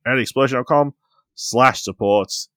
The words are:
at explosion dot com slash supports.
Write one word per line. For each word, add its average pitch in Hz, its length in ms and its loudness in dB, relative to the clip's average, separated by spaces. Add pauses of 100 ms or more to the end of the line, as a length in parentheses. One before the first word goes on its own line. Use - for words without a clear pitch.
at 131 100 0
explosion 127 400 -2
dot - 100 -8
com 143 260 0 (420)
slash 123 480 2
supports. 101 720 -2